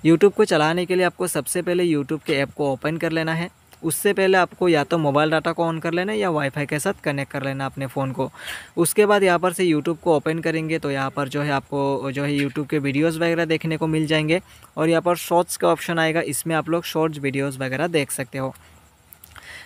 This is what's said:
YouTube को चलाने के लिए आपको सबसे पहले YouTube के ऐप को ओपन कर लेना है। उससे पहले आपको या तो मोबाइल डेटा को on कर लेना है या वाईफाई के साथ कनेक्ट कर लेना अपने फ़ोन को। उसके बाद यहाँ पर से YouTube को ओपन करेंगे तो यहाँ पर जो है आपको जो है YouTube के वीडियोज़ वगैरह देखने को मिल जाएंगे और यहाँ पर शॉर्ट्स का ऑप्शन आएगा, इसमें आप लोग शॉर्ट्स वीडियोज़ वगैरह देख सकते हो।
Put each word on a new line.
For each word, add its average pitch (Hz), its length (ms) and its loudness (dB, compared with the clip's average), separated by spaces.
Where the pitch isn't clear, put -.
YouTube 170 280 6
को 214 120 4
चलाने 165 400 2
के 180 100 0
लिए 180 100 4
आपको 175 220 -2
सबसे 165 340 -4
पहले 175 240 0
YouTube 151 380 0
के 160 100 -2
ऐप 139 200 -2
को 143 180 -2
ओपन 151 260 -4
कर 160 140 -2
लेना 160 220 -2
है। 170 160 -4
उससे 165 300 0
पहले 190 240 4
आपको 180 320 2
या 147 140 4
तो 170 140 0
मोबाइल 151 340 2
डेटा 160 200 0
को 165 200 0
on 160 100 -6
कर 165 120 -2
लेना 185 180 -2
है 214 80 -2
या 196 120 0
वाईफाई 147 340 -2
के 147 140 -4
साथ 196 240 -4
कनेक्ट 139 280 -4
कर 139 120 -6
लेना 135 220 -4
अपने 135 220 -6
फ़ोन 135 240 -4
को। 131 200 -4
उसके 185 280 4
बाद 202 180 4
यहाँ 175 160 4
पर 180 140 0
से 185 120 0
YouTube 160 340 0
को 170 160 2
ओपन 160 260 -2
करेंगे 160 380 -2
तो 147 120 -4
यहाँ 135 180 -2
पर 139 180 -4
जो 143 140 -4
है 147 100 -2
आपको 139 600 -2
जो 139 120 -4
है 143 100 -2
YouTube 143 360 -2
के 156 100 0
वीडियोज़ 147 400 0
वगैरह 170 280 0
देखने 160 300 -2
को 160 100 -2
मिल 160 200 0
जाएंगे 156 340 2
और 160 120 2
यहाँ 165 120 4
पर 175 160 2
शॉर्ट्स 175 400 0
का 175 120 2
ऑप्शन 165 300 -2
आएगा, 160 220 0
इसमें 165 340 -4
आप 156 140 -2
लोग 170 160 -2
शॉर्ट्स 156 340 -2
वीडियोज़ 135 400 -4
वगैरह 135 300 -2
देख 151 220 0
सकते 135 260 -8
हो। 131 160 -4